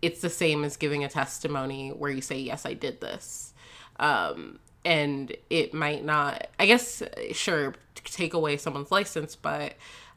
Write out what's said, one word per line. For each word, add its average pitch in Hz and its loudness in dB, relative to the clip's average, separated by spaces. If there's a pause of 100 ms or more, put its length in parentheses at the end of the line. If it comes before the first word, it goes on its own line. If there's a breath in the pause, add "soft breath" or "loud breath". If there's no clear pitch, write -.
it's 165 0
the 180 0
same 156 4
as 147 -2
giving 143 0
a 139 -2
testimony 139 -2
where 143 -4
you 135 -2
say, 131 -6
"Yes, 131 -6
I 139 -4
did - -6
this." - -10 (440 loud breath)
Um, 85 2 (260)
and 143 2 (140)
it 160 2
might 151 -2
not, 147 0 (100)
I 196 6
guess, 240 4 (300)
sure, 147 0 (220)
t-, - -14
take 170 -4
away 151 2
someone's 143 -4
license, 190 2
but, 147 -4 (440 loud breath)